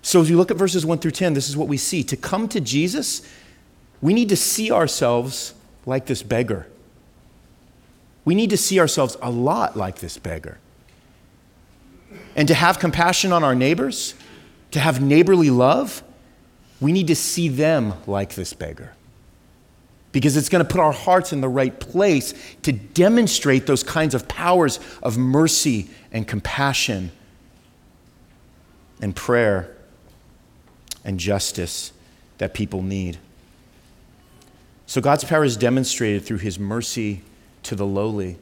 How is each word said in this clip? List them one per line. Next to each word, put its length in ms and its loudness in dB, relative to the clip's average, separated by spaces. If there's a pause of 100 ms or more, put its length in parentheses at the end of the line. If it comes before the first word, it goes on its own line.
So 140 4
as 100 4
you 60 4
look 160 4
at 60 0
verses 280 0
one 120 0
through 140 -2
ten, 220 0
this 140 -2
is 80 -8
what 140 -4
we 80 -2
see. 260 -4
To 140 -4
come 320 -4
to 100 -2
Jesus, 640 -2 (800)
we 120 4
need 160 2
to 60 2
see 340 -2
ourselves 840 0 (320)
like 220 -4
this 140 -4
beggar. 460 -4 (1600)
We 100 4
need 140 2
to 80 2
see 240 2
ourselves 400 0
a 100 -6
lot 460 -2
like 220 -6
this 180 -12
beggar. 420 -12 (1800)
And 140 0
to 40 4
have 260 2
compassion 520 0
on 140 4
our 100 4
neighbors, 580 0 (580)
to 100 -2
have 200 2
neighborly 480 6
love, 540 2 (760)
we 100 2
need 160 2
to 80 2
see 320 -2
them 460 0 (120)
like 300 -4
this 160 -8
beggar. 400 -14 (1200)
Because 240 2
it's 140 0
gonna 160 4
put 160 0
our 100 4
hearts 400 2
in 80 -4
the 80 -2
right 320 -2
place 540 0 (300)
to 100 0
demonstrate 920 2
those 160 2
kinds 300 -2
of 140 -4
powers 540 0 (200)
of 160 -2
mercy 720 2 (220)
and 160 -4
compassion 840 -4 (1900)
and 140 -6
prayer 540 2 (1300)
and 160 -6
justice 720 -4 (460)
that 160 -6
people 280 -6
need. 360 -6 (1700)
So 160 -4
God's 220 2
power 200 2
is 140 0
demonstrated 680 0
through 120 -6
his 220 -6
mercy 600 -6 (420)
to 120 -8
the 100 -2
lowly. 560 -4